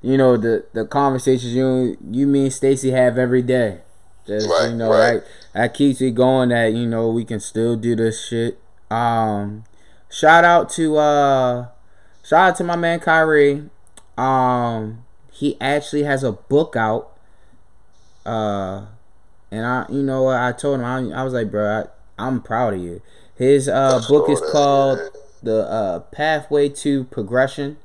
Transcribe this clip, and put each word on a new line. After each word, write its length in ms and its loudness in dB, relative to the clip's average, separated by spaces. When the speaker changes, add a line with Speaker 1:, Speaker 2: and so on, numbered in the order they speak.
Speaker 1:
you 160 0
know, 200 6
the, 360 0
the 120 -4
conversations 680 0
you, 440 0
you, 180 0
me, 180 2
and 80 -2
Stacy 380 0
have 260 2
every 240 2
day. 380 -2
Just, 200 -4
Speaker 2:
Right, 220 0
Speaker 1:
you 60 -6
know, 160 0
Speaker 2:
right. 300 4
Speaker 1:
that, 20 -20
that 200 -2
keeps 280 2
me 100 0
going 380 2
that, 240 2
you 120 -2
know, 240 -2
we 160 -2
can 140 -8
still 360 -2
do 200 -2
this 320 -2
shit. 320 -4
Um, 720 -2
shout 340 6
out 280 4
to, 260 0
uh, 680 2
shout 280 4
out 60 -4
to 60 -4
my 120 -2
man 240 -2
Kyrie. 720 2
Um, 880 -2
he 280 -4
actually 440 -2
has 200 -2
a 100 -2
book 420 -2
out. 360 -2
Uh, 600 -6
and 160 -8
I, 240 -4
you 140 -4
know 200 -2
what, 140 0
I 140 -2
told 280 -4
him, 60 -6
I, 360 -6
I 20 -4
was 100 -6
like, 160 -2
"Bro, 160 -2
I, 40 -6
I'm 180 -4
proud 340 -2
of 60 -6
you." 200 -12
His, 320 4
uh, 260 2
Speaker 2:
That's 140 0
Speaker 1:
book 220 4
is 100 2
Speaker 2:
cool, 80 2
man. 40 -4
Speaker 1:
called 480 2
Speaker 2:
Yeah. 100 -10
Speaker 1:
The, 180 0
uh, 280 -4
Pathway 580 0
to 360 -2
Progression. 800 -4